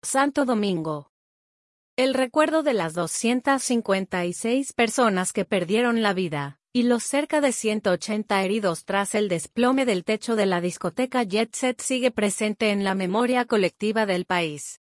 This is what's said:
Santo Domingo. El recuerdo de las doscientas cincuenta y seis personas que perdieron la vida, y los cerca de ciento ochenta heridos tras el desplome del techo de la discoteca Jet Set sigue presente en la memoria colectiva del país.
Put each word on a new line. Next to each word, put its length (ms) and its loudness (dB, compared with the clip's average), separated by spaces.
Santo 440 0
Domingo. 640 -2
El 200 2
recuerdo 480 2
de 100 2
las 220 0
doscientas 680 0
cincuenta 600 0
y 80 -2
seis 400 -2
personas 640 2
que 100 0
perdieron 560 0
la 140 2
vida, 440 -4
y 120 2
los 180 2
cerca 400 0
de 100 2
ciento 380 -2
ochenta 520 -2
heridos 440 -2
tras 280 -2
el 140 0
desplome 560 0
del 200 0
techo 320 -2
de 100 2
la 160 0
discoteca 600 -2
Jet 320 -2
Set 280 -4
sigue 280 0
presente 600 0
en 120 0
la 120 0
memoria 500 0
colectiva 640 0
del 180 0
país. 640 -4